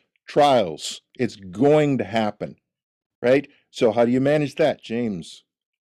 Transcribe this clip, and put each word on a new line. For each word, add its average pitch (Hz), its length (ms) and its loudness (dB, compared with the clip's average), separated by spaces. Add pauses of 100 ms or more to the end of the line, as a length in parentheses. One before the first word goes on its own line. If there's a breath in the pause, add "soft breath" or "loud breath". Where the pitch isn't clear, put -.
(280)
trials. 120 720 0 (140)
It's 117 220 -4
going 139 640 2
to 110 40 -4
happen, 104 540 -4 (640)
right? 135 260 2 (240 soft breath)
So 113 220 0
how 120 100 2
do 120 80 2
you 131 80 0
manage 143 360 0
that? 147 280 -2
James 113 640 -8 (400)